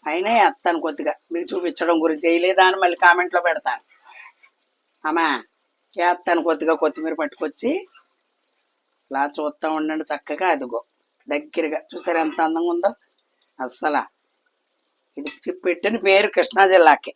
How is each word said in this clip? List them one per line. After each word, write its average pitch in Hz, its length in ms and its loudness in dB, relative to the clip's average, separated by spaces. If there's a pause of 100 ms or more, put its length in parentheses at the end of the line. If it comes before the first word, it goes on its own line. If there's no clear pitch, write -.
అయినా 180 300 -2
వేస్తాను 175 460 2
కొద్దిగా, 151 280 -4 (200)
మీకు 170 180 -6
చూపించడం 175 520 -2
గురించి. 160 260 0
వేయలేదా 185 400 2
అని 190 140 -2
మళ్ళీ 175 200 0
కామెంట్లో 175 440 4
పెడతాను. 151 360 -4 (1300)
అమ్మా, 165 180 0 (720)
వేస్తాను 175 480 2
కొద్దిగా 160 340 0
కొత్తిమీర 156 400 -2
పట్టుకొచ్చి. 156 500 -4 (1400)
ఇలా 135 140 -2 (140)
చూస్తా 151 300 -4 (100)
ఉండండి 156 340 -2
చక్కగా. 151 440 -4
అదిగో 120 260 -8 (520)
దగ్గరగా 151 460 -4 (140)
చూసారా 170 320 -2
ఎంత 151 220 -6
అందంగా 165 280 -2
ఉందో. 185 160 2 (760)
అస్సలు 139 380 -2 (1120)
ఇది 147 120 -8 (140)
చి-, 180 220 -10
పెట్టిన 185 320 -2 (100)
పేరు 196 280 4
కృష్ణా 190 280 2 (100)
జిల్లాకే. 160 420 6